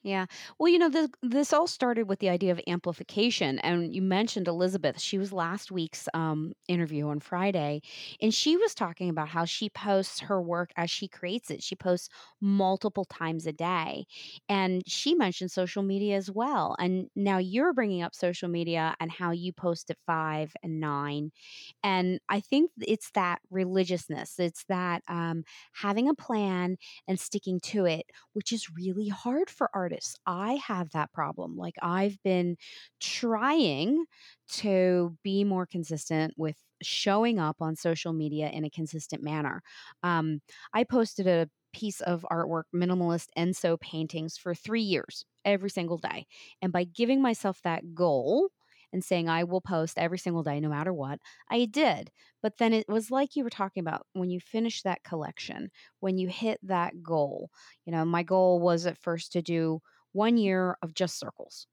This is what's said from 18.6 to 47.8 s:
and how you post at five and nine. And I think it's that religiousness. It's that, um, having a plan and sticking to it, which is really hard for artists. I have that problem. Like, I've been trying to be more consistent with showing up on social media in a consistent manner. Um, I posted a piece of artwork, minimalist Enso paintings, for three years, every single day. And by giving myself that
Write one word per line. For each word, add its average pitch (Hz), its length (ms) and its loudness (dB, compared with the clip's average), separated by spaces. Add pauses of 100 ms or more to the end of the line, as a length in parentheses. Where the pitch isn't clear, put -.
and 165 100 -4
how 175 220 -2
you 175 200 -4
post 170 380 -2
at 151 160 -6
five 156 460 -2 (100)
and 160 160 -4
nine. 147 540 -2 (500)
And 185 460 2
I 208 120 0
think 302 300 4 (100)
it's - 320 -2
that 180 280 2 (100)
religiousness. 185 880 -2
It's 175 300 -2
that, 180 400 -2
um, 165 360 -2 (300)
having 208 340 0
a 302 60 2
plan 185 640 0 (320)
and 185 100 0
sticking 185 420 -4
to 202 260 0
it, 160 200 0 (260)
which 214 200 -4
is 214 180 -6
really 185 380 -4
hard 254 420 -2
for - 240 -2
artists. 180 420 -4 (100)
I 196 280 -2 (120)
have 180 240 -2
that 151 220 -2
problem. 165 440 -6
Like, - 260 -8
I've 190 400 0
been 180 340 2 (440)
trying 233 1040 2 (440)
to 180 760 4
be 196 220 2
more 185 220 0
consistent 160 720 -2
with 156 200 -2 (260)
showing 214 560 2
up 156 220 0
on 160 160 -2
social 165 360 -2
media 151 380 -2
in 156 140 -6
a 151 60 -6
consistent 160 520 -8
manner. 151 400 -4 (400)
Um, 160 380 2 (320)
I 233 120 2
posted 226 420 2
a 165 220 4 (240)
piece 214 280 -8
of 175 300 -2
artwork, 165 340 0 (100)
minimalist 175 640 2
Enso 170 440 2
paintings, 160 560 -6
for 175 180 -6
three 226 280 -2
years, - 420 -2 (200)
every 202 260 2
single 170 280 -2
day. - 280 -6 (360)
And 185 100 0
by 180 120 2
giving 233 380 2
myself 220 400 0
that 165 320 -4